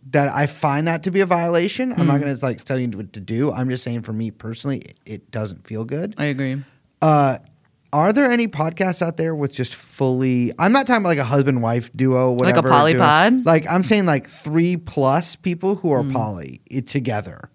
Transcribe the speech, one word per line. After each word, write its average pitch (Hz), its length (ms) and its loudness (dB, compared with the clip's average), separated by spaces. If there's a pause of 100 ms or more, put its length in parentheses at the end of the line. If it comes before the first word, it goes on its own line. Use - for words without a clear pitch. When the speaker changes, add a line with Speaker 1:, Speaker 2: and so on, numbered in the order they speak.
(120)
Speaker 1:
that 143 240 2
I 143 100 2
find 147 420 -2
that 165 160 -4
to 190 80 -4
be 190 100 2
a 190 40 4
violation. 175 680 0
I'm - 120 2
not 143 120 4
Speaker 2:
Mm. 139 40 0
Speaker 1:
gonna, 139 200 -4
like, 127 220 -4
tell 131 140 -4
you 123 120 -2
what 101 240 -10
to 110 80 -12
do. 117 320 -2
I'm 127 160 -4
just 127 140 -6
saying 120 200 -6
for 110 100 -10
me 110 160 -4
personally, 113 500 -8
it, - 260 -20
it - 260 -14
doesn't 107 340 -8
feel 110 200 -8
good. 160 320 -8
Speaker 2:
I 147 80 -4
agree. 139 360 -4 (400)
Speaker 1:
Uh, 147 360 4 (560)
are 160 180 2
there 262 180 4
any 240 180 2
podcasts 170 540 -2
out 170 160 -2
there 165 160 -2
with 143 200 -2
just 123 200 -6
fully, 127 880 0
I'm 190 140 4
not 277 120 2
talking 247 180 2
about, 180 60 2
like, 165 100 4
a 139 40 0
husband-wife 120 720 0
duo, 127 380 2
Speaker 2:
Like 123 220 2
a - 20 6
Speaker 1:
whatever, 131 120 2
Speaker 2:
poly 147 240 6
Speaker 1:
doing, 196 100 4
Speaker 2:
pod? 196 420 4
Speaker 1:
like, 160 240 4
I'm 175 160 0
saying, 208 200 2
like, 151 220 0
three 170 480 -2
plus 156 640 -2
people 185 380 -2
who 180 160 -2
are 135 120 2
Speaker 2:
Mm. 139 100 -4
Speaker 1:
poly, 92 560 -6
i-, 131 120 -6
together. 113 720 -6